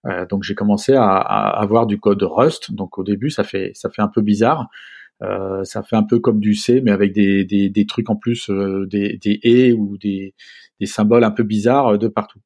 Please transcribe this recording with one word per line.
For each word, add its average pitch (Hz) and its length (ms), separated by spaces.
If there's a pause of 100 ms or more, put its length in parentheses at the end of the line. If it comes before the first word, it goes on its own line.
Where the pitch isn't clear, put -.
Euh, 92 220
donc 98 160
j'ai 101 120
commencé 104 380
à, 104 240
à 104 440
avoir 110 260
du 104 120
code 101 240
Rust. 123 480
Donc 98 260
au 95 60
début, 104 280
ça 107 120
fait, 95 300
ça - 160
fait - 140
un 104 40
peu 110 140
bizarre. 113 480 (540)
Euh, 98 400
ça 104 180
fait 113 140
un 107 80
peu 120 160
comme 110 200
du 104 140
C, 120 260
mais 120 120
avec 101 200
des, 98 320
des, 98 280
des 104 160
trucs 107 240
en 104 40
plus, 117 360
euh, 98 340
des, 101 320
des 104 240
et 120 320
ou 101 240
des, 98 380 (440)
des 104 60
symboles 110 380
un 107 80
peu 107 100
bizarres, 113 520
euh, 104 40
de 110 100
partout. 107 380